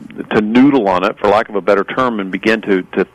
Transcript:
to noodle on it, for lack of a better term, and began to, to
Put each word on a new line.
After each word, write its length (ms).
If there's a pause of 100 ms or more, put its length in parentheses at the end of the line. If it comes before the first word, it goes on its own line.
(340)
to 60
noodle 480
on 160
it, 140
for 100
lack 200
of 80
a 40
better 240
term, 360
and 120
began 300
to, 200
to 220 (100)